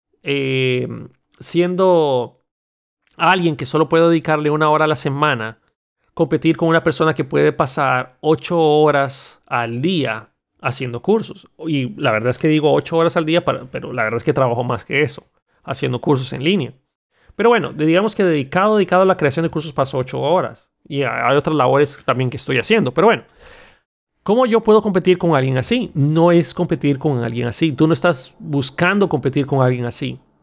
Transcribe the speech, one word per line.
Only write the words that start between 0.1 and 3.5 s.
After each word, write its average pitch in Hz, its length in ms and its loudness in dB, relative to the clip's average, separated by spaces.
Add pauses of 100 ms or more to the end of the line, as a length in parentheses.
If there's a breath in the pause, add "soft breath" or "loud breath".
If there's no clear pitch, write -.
eh, 131 640 -2 (520)
siendo 170 1000 0 (760)
alguien 170 400 2